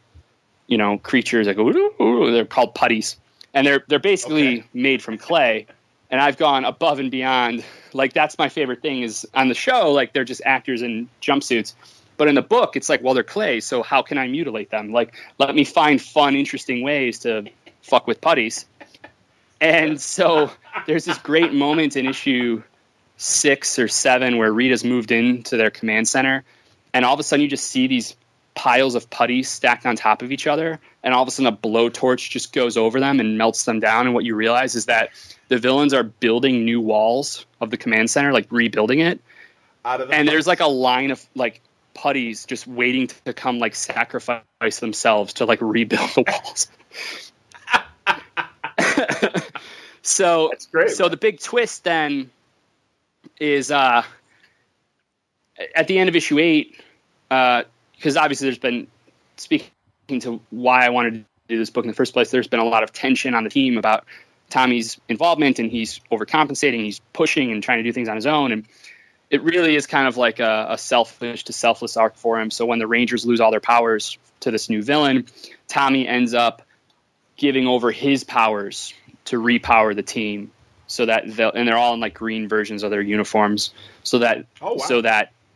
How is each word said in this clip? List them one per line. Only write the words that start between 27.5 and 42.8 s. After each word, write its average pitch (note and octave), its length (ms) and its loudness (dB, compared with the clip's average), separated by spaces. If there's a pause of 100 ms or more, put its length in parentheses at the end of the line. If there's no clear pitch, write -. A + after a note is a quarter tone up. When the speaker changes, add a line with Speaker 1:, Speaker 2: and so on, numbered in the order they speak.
Speaker 1:
see B2+ 200 0
these B2+ 280 -2 (400)
piles B2+ 400 2
of A#2 140 -4
putty B2 340 0
stacked B2 440 -2
on A#2 100 0
top G#2+ 240 0
of B2 100 -8
each C#3 160 -6
other, D#3+ 320 -2 (240)
and B2+ 120 0
all B2+ 80 4
of B2+ 60 -2
a - 20 -6
sudden B2+ 220 0
a G#2 40 -4
blowtorch A#2+ 720 0
just - 240 -8
goes A#2+ 240 0
over A2+ 240 2
them C#3 200 2
and A2 180 0
melts A2+ 260 0
them A2+ 160 -2
down, A2 260 2
and B2 80 0
what A#2+ 100 0
you A2 120 -4
realize A#2+ 400 0
is G#2+ 80 -4
that A2+ 260 0 (380)
the B2+ 100 2
villains C3+ 360 2
are B2+ 80 4
building A#2 640 0
new A#2 140 0
walls A2 680 0 (140)
of A2 100 -8
the A#2 80 -6
command A2+ 320 0
center, C#3+ 220 0
like, A2+ 180 2
rebuilding A#2 500 0
it. E3+ 180 0 (640)
Speaker 2:
Out B2+ 180 -4
of B2+ 60 -10
the D3 60 -2
Speaker 1:
And D3+ 140 4
there's, D3+ 160 2
Speaker 2:
putties. - 20 -6
Speaker 1:
like, F3+ 140 2
a E3 60 2
line B2+ 440 2
of, B2+ 140 -6 (100)
like, B2 260 -4 (340)
putties B2 520 -4
just - 200 -10
waiting B2+ 420 -2 (180)